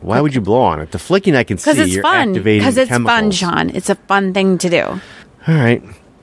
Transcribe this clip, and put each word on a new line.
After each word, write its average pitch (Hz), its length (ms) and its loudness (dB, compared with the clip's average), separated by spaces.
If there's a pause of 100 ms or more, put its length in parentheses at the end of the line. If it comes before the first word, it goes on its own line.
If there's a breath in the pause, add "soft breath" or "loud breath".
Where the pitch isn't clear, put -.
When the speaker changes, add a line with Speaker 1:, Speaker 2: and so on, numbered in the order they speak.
Speaker 1:
Why 110 220 -2
would 147 120 0
you 127 60 0
blow 107 220 2
on 80 180 0
it? 82 120 -10
The 90 60 -6
flicking 180 380 0
I 120 80 2
can 95 140 -4
see. 302 120 0
Speaker 2:
'Cause 294 80 2
it's 311 140 0
Speaker 1:
You're - 100 -2
Speaker 2:
fun. 311 280 0
Speaker 1:
activating 185 360 2
Speaker 2:
'Cause 262 120 2
it's 262 100 0
Speaker 1:
chemicals. 233 260 0
Speaker 2:
fun, 220 160 0
Sean. 175 440 -2
It's - 160 -4
a 190 40 0
fun 190 380 -2
thing 190 240 2
to 175 140 -4
do. 170 160 2
Speaker 1:
All 185 140 -8 (540 loud breath)
right. 117 280 2 (400 loud breath)